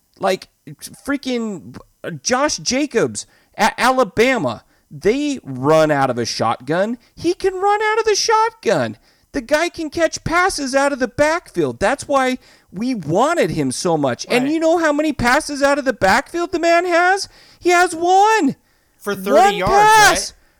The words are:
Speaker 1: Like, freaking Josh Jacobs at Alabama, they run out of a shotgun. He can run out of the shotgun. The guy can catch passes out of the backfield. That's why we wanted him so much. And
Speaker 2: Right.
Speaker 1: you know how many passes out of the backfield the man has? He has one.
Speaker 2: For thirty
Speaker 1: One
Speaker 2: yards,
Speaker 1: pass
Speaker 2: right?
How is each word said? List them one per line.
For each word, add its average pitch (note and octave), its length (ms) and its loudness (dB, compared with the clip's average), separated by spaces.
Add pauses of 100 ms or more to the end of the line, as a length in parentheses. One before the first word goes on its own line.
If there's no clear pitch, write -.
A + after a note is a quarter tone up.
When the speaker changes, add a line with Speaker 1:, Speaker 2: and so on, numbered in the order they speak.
(200)
Speaker 1:
Like, F#3+ 280 -4 (200)
freaking A3 1080 -8 (440)
Josh B3 360 -2
Jacobs F#3+ 680 -2 (300)
at G#3+ 220 0
Alabama, A#3 840 0 (260)
they C4 540 -2
run D3+ 480 2
out C3+ 180 0
of A#2+ 80 -2
a A#2+ 80 -2
shotgun. C#3 720 -4 (180)
He E4+ 180 -4
can F#4+ 220 -2
run G4+ 260 0
out A4 180 0
of A4 60 0
the A4 100 0
shotgun. G4 840 -2 (340)
The - 100 -6
guy D4+ 280 -2
can E4 200 -10
catch D#4+ 340 -4
passes D4+ 520 -2
out C#4 180 2
of C4 60 -10
the - 80 -2
backfield. G3+ 720 -2
That's A3+ 280 -2
why C4 300 0 (340)
we A#3 220 -4
wanted A3 560 0
him C#3+ 220 -2
so E3 260 -2
much. C3+ 320 -2
And B3+ 160 0
Speaker 2:
Right. C#4+ 80 -2
Speaker 1:
you E4 60 -2
know E4 180 2
how D#4+ 160 0
many D4+ 180 0
passes C4+ 520 -2
out C#4 160 2
of C4 60 -4
the C4 80 0
backfield C#4 580 0
the E4+ 80 -2
man E4+ 260 2
has? F4+ 420 0 (320)
He E4+ 100 -2
has F4 260 2
one. F#4 600 2 (420)
Speaker 2:
For G3+ 180 -6
thirty G3 160 -4
Speaker 1:
One F#4+ 240 4
Speaker 2:
yards, F#4 180 0
Speaker 1:
pass G#4 580 4
Speaker 2:
right? - 20 -20 (260)